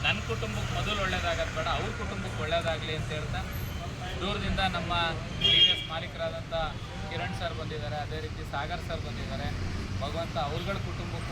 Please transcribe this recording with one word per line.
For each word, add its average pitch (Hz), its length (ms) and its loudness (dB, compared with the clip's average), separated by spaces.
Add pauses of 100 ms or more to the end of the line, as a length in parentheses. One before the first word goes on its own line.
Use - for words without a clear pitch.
ನನ್ನ 185 160 2
ಕುಟುಂಬಕ್ಕೆ 214 560 0
ಮೊದಲು 196 260 2
ಒಳ್ಳೇದಾಗೋದು 175 540 2
ಬೇಡ, 160 120 0
ಅವ್ರ 165 240 2
ಕುಟುಂಬಕ್ಕೆ 202 520 -2
ಒಳ್ಳೇದಾಗಲಿ 160 520 0
ಅಂತ 156 160 -2
ಹೇಳ್ತಾ, 147 300 -2 (800)
ದೂರದಿಂದ 196 400 2 (120)
ನಮ್ಮ 175 200 0 (460)
ಟಿ 175 100 6
ವಿ - 220 10
ಎಸ್ 180 180 2
ಮಾಲೀಕರಾದಂಥ 165 680 -2 (540)
ಕಿರಣ್ 175 300 -2
ಸರ್ 165 180 0
ಬಂದಿದ್ದಾರೆ, 156 380 -2
ಅದೇ 151 240 -2
ರೀತಿ 156 320 -4
ಸಾಗರ್ 156 280 -2
ಸರ್ 160 220 -2
ಬಂದಿದ್ದಾರೆ. - 460 -2 (540)
ಭಗವಂತ 165 360 -2
ಅವ್ರಗಳ 156 360 0
ಕುಟುಂಬಕ್ಕೂ - 580 -2